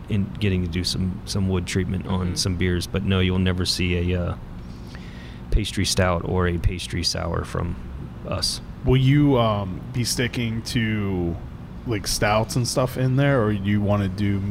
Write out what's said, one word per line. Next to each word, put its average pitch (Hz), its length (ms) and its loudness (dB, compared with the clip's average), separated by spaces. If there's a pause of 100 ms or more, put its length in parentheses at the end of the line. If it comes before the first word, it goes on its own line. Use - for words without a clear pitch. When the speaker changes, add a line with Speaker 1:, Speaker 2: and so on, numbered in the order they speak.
(100)
Speaker 1:
in, 98 280 0
getting 95 220 2
to 90 80 -2
do 85 160 -2
some, 92 400 -2
some 95 240 0
wood 92 180 0
treatment 92 400 -2
on 92 200 -2
Speaker 2:
Mm-hmm. 90 80 -2
Speaker 1:
some 90 220 0
beers. 90 300 2
But 95 180 -2
no, 95 160 2
you'll 92 180 2
never 92 260 2
see 87 480 0
a, 90 80 2
uh, 87 160 -2 (1120)
pastry 101 360 2
stout 90 400 2
or 92 220 2
a 87 100 0
pastry 87 460 -2
sour 85 400 -2
from 87 320 -4 (520)
us. - 320 -2 (240)
Speaker 3:
Will 131 140 6
you, 139 400 6
um, 101 420 0 (140)
be 123 100 0
sticking 117 580 -2
to, 101 760 0 (500)
like, 107 200 -2
stouts 107 500 2
and 123 100 2
stuff 127 300 0
in 127 200 2
there, 139 260 4
or 107 100 2
you 104 280 2
wanna 101 280 2
do 98 320 0 (100)